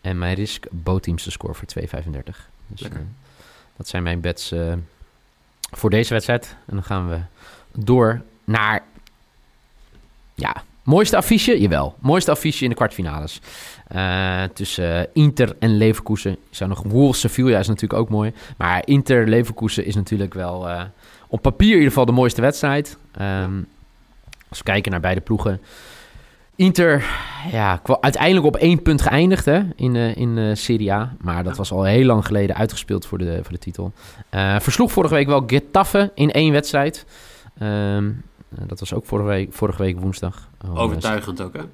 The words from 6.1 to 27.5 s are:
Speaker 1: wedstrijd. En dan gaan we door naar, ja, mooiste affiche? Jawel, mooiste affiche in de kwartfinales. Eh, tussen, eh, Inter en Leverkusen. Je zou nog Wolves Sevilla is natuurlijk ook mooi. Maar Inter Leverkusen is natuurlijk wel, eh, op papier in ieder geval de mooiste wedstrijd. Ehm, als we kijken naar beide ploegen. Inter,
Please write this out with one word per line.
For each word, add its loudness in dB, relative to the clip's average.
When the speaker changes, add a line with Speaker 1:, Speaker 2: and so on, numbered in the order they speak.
Speaker 1:
wedstrijd. -2
En -10
dan -4
gaan -4
we -4
door 2
naar, 0
ja, -6
mooiste 4
affiche? 4
Jawel, 0
mooiste 2
affiche 0
in 2
de -2
kwartfinales. -4
Eh, -2
tussen, -4
eh, -2
Inter 2
en 2
Leverkusen. 0
Je -10
zou -4
nog -6
Wolves 4
Sevilla 2
is 0
natuurlijk 0
ook 0
mooi. -2
Maar 0
Inter 4
Leverkusen 0
is -4
natuurlijk -2
wel, -8
eh, -8
op -4
papier 4
in 6
ieder 6
geval 4
de 2
mooiste 2
wedstrijd. 0
Ehm, -4
als -16
we -16
kijken 0
naar -4
beide 0
ploegen. -2
Inter, 4